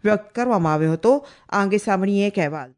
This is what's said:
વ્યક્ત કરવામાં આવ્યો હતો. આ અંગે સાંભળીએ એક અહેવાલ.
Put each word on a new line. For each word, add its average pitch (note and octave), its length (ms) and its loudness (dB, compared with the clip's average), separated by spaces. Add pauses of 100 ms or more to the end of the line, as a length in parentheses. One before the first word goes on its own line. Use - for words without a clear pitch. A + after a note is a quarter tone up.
વ્યક્ત G#3 300 0
કરવામાં G3+ 400 0
આવ્યો D#3+ 180 2
હતો. C4 340 2 (240)
આ G3 120 0
અંગે G3 140 0
સાંભળીએ G3+ 500 0
એક G3+ 120 -4
અહેવાલ. D3 400 -6